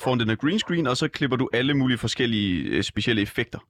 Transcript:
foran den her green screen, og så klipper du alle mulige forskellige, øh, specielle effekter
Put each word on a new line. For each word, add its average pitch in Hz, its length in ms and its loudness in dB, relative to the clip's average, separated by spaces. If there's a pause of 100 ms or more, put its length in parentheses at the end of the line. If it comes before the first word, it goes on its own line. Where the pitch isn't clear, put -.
foran 127 160 2
den 113 80 0
her 110 80 2
green 165 220 0
screen, 170 280 0
og 123 100 0
så 156 120 0
klipper 131 280 -2
du 127 160 0
alle 131 220 2
mulige 127 240 2
forskellige, 101 800 0
øh, 95 60 2
specielle 104 400 0
effekter - 360 -6 (120)